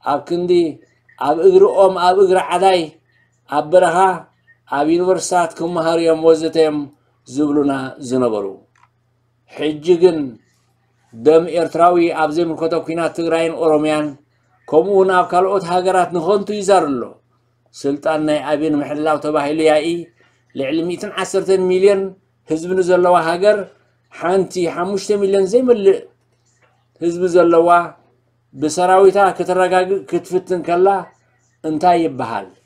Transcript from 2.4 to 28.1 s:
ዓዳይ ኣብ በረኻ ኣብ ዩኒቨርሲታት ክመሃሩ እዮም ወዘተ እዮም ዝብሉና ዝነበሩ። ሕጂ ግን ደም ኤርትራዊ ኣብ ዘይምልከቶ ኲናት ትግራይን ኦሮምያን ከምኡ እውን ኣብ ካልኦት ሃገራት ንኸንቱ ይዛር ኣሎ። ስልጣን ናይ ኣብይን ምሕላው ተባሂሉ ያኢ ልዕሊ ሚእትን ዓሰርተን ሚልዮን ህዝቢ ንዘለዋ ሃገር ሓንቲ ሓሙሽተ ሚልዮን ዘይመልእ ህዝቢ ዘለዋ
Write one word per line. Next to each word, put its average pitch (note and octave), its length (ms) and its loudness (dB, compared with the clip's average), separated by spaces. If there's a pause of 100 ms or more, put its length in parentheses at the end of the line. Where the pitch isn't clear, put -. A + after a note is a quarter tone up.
ዓዳይ F3+ 360 2 (680)
ኣብ D3 180 -2
በረኻ E3+ 300 4 (720)
ኣብ C#3+ 180 -2
ዩኒቨርሲታት F3 680 0
ክመሃሩ E3 460 -4
እዮም D#3+ 240 0
ወዘተ D#3+ 320 2
እዮም D#3 220 2 (500)
ዝብሉና C#3+ 460 -2 (260)
ዝነበሩ። B2 460 -2 (1080)
ሕጂ D3+ 320 -6 (120)
ግን E3+ 200 4 (960)
ደም D3 360 2
ኤርትራዊ E3+ 480 0 (160)
ኣብ D#3 180 -2
ዘይምልከቶ E3 500 -4
ኲናት D#3+ 320 -6
ትግራይን E3 420 -2
ኦሮምያን D3+ 500 0 (600)
ከምኡ E3+ 220 0
እውን F#3+ 220 2
ኣብ F3+ 160 2
ካልኦት F#3 380 0
ሃገራት F3+ 460 0
ንኸንቱ F3+ 420 -2
ይዛር F#3+ 320 2
ኣሎ። C3+ 160 -4 (760)
ስልጣን D3 480 -4
ናይ D3+ 200 -2
ኣብይን D3+ 320 -2
ምሕላው D3 420 -2
ተባሂሉ D3+ 440 -4
ያኢ D#3 260 4 (680)
ልዕሊ C3+ 280 -4
ሚእትን F3 300 -8
ዓሰርተን F#3 500 -2
ሚልዮን F#3+ 380 2 (480)
ህዝቢ D#3+ 260 -4
ንዘለዋ F3+ 480 2
ሃገር F3+ 340 0 (560)
ሓንቲ F#3 400 -2 (140)
ሓሙሽተ F3+ 500 -6
ሚልዮን G3 300 0
ዘይመልእ G#3+ 520 2 (1000)
ህዝቢ E3+ 260 -4
ዘለዋ E3+ 420 4 (840)